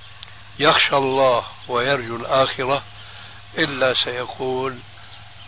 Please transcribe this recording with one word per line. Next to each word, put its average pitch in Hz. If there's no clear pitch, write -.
يخشى 147
الله 131
ويرجو 120
الآخرة 135
إلا 131
سيقول 127